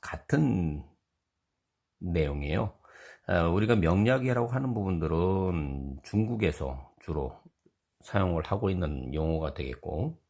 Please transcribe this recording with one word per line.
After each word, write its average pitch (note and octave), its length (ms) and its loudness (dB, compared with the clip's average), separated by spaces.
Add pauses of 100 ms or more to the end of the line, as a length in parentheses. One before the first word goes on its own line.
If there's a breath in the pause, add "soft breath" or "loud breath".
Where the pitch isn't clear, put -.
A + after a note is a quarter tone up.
같은 F2 800 0 (1160)
내용이에요. D#2+ 720 0 (540 loud breath)
어, F2 220 4
우리가 G#2+ 260 4
명리학이라고 A#2+ 720 4
하는 C3 260 -2
부분들은 E2 1300 0
중국에서 G2+ 880 -2 (100)
주로 C#2+ 380 -6 (640)
사용을 F2 440 0
하고 G2+ 240 0
있는 D2 440 -2
용어가 D#2 400 0
되겠고 F2 680 -6 (100)